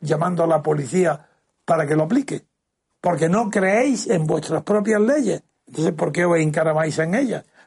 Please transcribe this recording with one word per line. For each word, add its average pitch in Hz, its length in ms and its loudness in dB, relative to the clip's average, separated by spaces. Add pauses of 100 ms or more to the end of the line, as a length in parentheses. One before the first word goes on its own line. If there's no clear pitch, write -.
llamando 165 420 -2
a - 20 0
la 160 160 2
policía 156 640 0 (380)
para 160 220 0
que 151 100 0
lo 156 60 4
aplique? 240 420 -2 (560)
Porque 165 300 0
no 214 180 2
creéis 220 600 0
en 165 180 0
vuestras 160 360 -2
propias 208 380 0
leyes. 226 420 0 (240)
Entonces, 165 280 -2
¿por 160 180 -4
qué 170 140 0
os 170 100 2
encaramáis 156 640 0
en 165 160 0
ellas? 247 320 -2 (200)